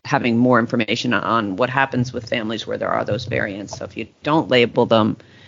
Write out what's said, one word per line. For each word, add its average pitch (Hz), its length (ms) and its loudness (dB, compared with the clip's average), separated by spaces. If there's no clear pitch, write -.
having 117 320 2
more 123 200 6
information 117 560 0
on 101 420 0
what 123 140 0
happens 127 420 -2
with 123 160 -10
families 113 380 -4
where 107 140 -6
there 104 100 -4
are 107 160 -2
those 104 200 -4
variants. 107 520 -6
So - 80 -10
if - 100 -14
you 113 120 -10
don't 147 260 2
label 123 380 4
them, 110 300 4